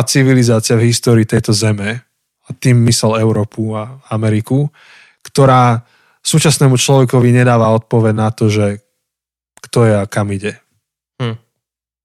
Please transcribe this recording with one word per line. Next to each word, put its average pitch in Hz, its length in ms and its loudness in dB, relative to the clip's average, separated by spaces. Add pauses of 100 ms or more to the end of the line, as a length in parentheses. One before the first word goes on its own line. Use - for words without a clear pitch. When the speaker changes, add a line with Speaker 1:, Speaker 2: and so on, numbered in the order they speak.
Speaker 1:
civilizácia 120 720 0
v 117 80 2
histórii 113 400 2
tejto 110 240 -2
zeme, 107 560 -4 (360)
a - 80 -18
tým 120 320 2
myslel 113 400 0
Európu 110 480 -2
a 110 400 -10
Ameriku, 110 560 -2 (560)
ktorá 127 560 2 (400)
súčasnému 147 560 0
človekovi 127 560 2
nedáva 120 400 2
odpoveď 110 420 0
na 110 220 -2
to, 110 160 0
že 104 320 -2 (800)
kto 117 240 0
je 110 80 2
a 101 80 -2
kam 101 320 -6
ide. 104 240 -10 (640)
Speaker 2:
Hm. 113 160 -8 (640)